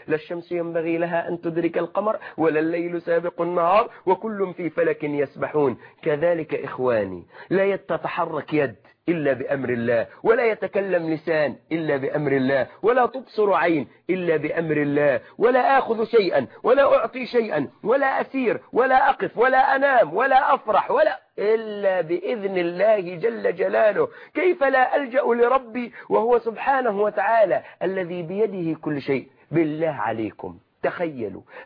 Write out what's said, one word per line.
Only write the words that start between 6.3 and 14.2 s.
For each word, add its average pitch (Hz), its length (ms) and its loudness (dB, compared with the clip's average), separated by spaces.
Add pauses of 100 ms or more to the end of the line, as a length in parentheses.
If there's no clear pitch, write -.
إخواني، 113 720 -2 (240)
لا 190 140 2
يتحرك 165 920 -4
يد 135 220 0 (320)
إلا 151 240 0
بأمر 131 360 -4
الله، 117 380 0 (160)
ولا 240 220 2
يتكلم 196 640 -2
لسان 156 460 -2 (160)
إلا 156 240 -2
بأمر 143 360 -2
الله، 131 340 0 (160)
ولا 240 240 4
تبصر 214 460 -2
عين 165 360 0 (220)
إلا 175 260 0